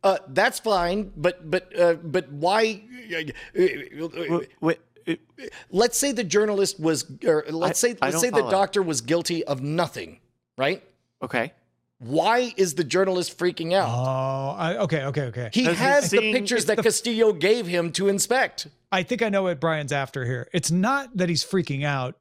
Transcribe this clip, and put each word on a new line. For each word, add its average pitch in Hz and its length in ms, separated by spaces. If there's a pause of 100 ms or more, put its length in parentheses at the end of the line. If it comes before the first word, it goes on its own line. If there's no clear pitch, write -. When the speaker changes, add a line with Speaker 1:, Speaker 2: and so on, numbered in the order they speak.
Speaker 1:
Uh, 190 140 (100)
that's 185 320
fine, 190 560
but, 160 340
but, 180 260
uh, 170 180
but 165 360
why? 196 520 (280)
Uh, 160 520
uh, 151 500
Speaker 2:
Wait, 170 360 (120)
wait, 160 180 (280)
it 165 140 (500)
Speaker 1:
let's 220 280
say 277 140
the 233 100
journalist 202 560
was, 156 280 (180)
or 156 240
let's 165 340
Speaker 2:
I, 240 100
Speaker 1:
say, 208 100
Speaker 2:
I 131 40
Speaker 1:
let's 139 100
Speaker 2:
don't 165 40
Speaker 1:
say 247 100
the 214 60
Speaker 2:
follow. 180 140
Speaker 1:
doctor 196 320
was 156 180
guilty 160 440
of 135 180
nothing, 143 580 (380)
right? 151 240 (400)
Speaker 2:
Okay. 127 300 (480)
Speaker 1:
Why 190 560
is 185 180
the 170 100
journalist 180 540
freaking 175 360
out? 185 160
Speaker 3:
Oh, 131 680
I, 170 200
okay, 160 260
okay, 143 220
okay. 117 260
Speaker 1:
He 247 120
Speaker 2:
Has 170 140
he 226 60
Speaker 1:
has 269 260
the 202 80
Speaker 2:
seen 220 160
Speaker 1:
pictures 240 260
Speaker 3:
It's 165 80
Speaker 1:
that 214 100
Speaker 3:
the 226 40
Speaker 1:
Castillo 220 520
gave 190 320
him 170 260
to 196 160
inspect. 202 600 (220)
Speaker 3:
I 190 120
think 214 200
I 226 60
know 196 160
what 175 160
Brian's 151 320
after 139 320
here. 120 300
It's 175 160
not 247 480
that 180 100
he's 165 160
freaking 147 400
out. 135 360